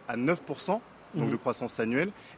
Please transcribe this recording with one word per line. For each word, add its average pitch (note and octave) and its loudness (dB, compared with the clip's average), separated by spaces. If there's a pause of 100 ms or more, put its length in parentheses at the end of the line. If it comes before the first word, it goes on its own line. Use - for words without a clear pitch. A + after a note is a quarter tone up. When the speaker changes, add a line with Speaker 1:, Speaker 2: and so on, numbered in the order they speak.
Speaker 1:
à A#2 -2
neuf D3 2
pour C#3+ -6
cent, G#3 0 (320)
donc D3 2
Speaker 2:
Mhm. C3+ 2
Speaker 1:
de A#2 2
croissance A#2+ -2
annuelle. B2 2 (280)